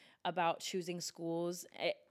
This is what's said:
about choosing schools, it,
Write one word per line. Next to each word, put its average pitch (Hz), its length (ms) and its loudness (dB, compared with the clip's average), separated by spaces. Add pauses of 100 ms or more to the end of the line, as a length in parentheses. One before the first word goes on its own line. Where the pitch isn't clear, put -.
(240)
about 170 360 2
choosing 175 400 -2
schools, 170 640 -2 (140)
it, - 160 2 (160)